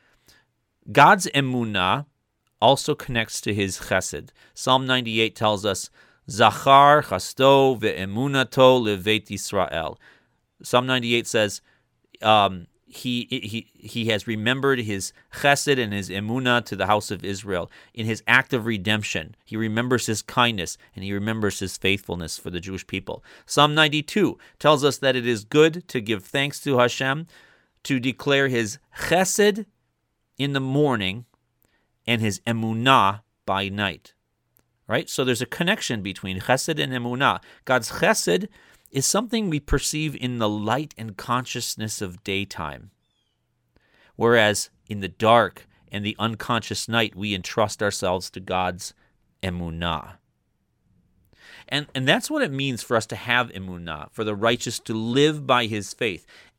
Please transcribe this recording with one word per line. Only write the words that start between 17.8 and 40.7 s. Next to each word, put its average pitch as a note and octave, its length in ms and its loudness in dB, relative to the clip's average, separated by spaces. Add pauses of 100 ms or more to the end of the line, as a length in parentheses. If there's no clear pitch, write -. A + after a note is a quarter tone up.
In A2 140 -6
his A2 220 -4
act B2+ 240 4
of A2+ 140 -2
redemption, G#2 680 -4 (100)
he A2 120 -10
remembers A2+ 500 0
his A2 160 -4
kindness A2+ 560 -2 (160)
and F#2+ 80 -12
he G2 100 -6
remembers G#2 460 -2
his F#2+ 180 -6
faithfulness F2+ 640 -2
for - 120 -14
the F2 100 -8
Jewish F#2+ 260 -10
people. - 380 -8 (220)
Psalm D3 280 4
ninety-two D3+ 640 0 (220)
tells D3 240 4
us C3+ 140 2
that C3 180 2
it A#2+ 100 -4
is A2 180 0
good D#3+ 440 4
to B2+ 120 -4
give G#2 220 -2
thanks C#3 380 -4
to C3+ 180 0
Hashem, C3+ 480 0 (560)
to C3+ 160 -2
declare C3+ 480 0
his A#2 320 -2 (180)
chesed G3+ 720 2 (720)
in C#3 140 -2
the C#3 80 0
morning B2+ 640 0 (840)
and A2+ 160 0
his G#2 240 -2
emunah A2+ 760 2 (220)
by G2 240 -2
night. G2 460 -6 (720)
Right? C3+ 240 -4
So C#3 140 -2
there's B2 180 0
a A#2+ 40 -4
connection F3 540 -2
between F#2 420 -8
chesed D3 380 0
and C#3 120 -4
emunah. B2 500 0 (220)
God's B2+ 260 0
chesed F#3 560 0 (460)
is C3+ 120 -2
something A3 460 -2
we D3+ 80 -2
perceive D3+ 560 -2
in B2 240 -6
the A2 100 2
light A2 480 -4